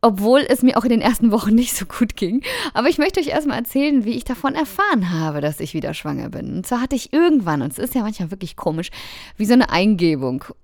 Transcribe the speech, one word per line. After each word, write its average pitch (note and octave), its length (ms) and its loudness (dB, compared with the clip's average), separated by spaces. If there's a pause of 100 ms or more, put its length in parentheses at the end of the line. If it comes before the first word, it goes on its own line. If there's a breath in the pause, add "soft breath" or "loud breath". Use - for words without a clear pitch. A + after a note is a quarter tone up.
Obwohl A3+ 460 4
es C4 140 2
mir B3+ 160 6
auch A#3 60 -2
in B3+ 40 2
den A#3 140 4
ersten A3+ 280 2
Wochen G#3 240 2
nicht A#3+ 220 2
so - 80 -6
gut - 320 -2
ging. G#3 260 -2 (300 loud breath)
Aber B3 160 2
ich F4 80 2
möchte F4 240 0
euch D4 60 -2
erstmal C#4+ 320 -2
erzählen, C4+ 480 0
wie A3+ 100 -2
ich B3 80 -8
davon C4+ 300 -4
erfahren D4+ 560 0
habe, D#3+ 320 -2
dass D3+ 180 -4
ich D#3 140 -8
wieder D#3 180 -4
schwanger D3+ 380 -8
bin. - 260 -8
Und F3+ 100 -8
zwar A#3+ 140 -2
hatte C4 160 -2
ich - 160 -6
irgendwann, C4 480 2
und C3+ 100 -2
es - 80 -12
ist B3+ 160 -6
ja B3+ 60 0
manchmal G3+ 300 -4
wirklich F#3+ 260 -10
komisch, D#3+ 320 -4 (480 loud breath)
wie G#3+ 80 -2
so G#3+ 80 4
eine B3 160 6
Eingebung D#3+ 760 2 (200)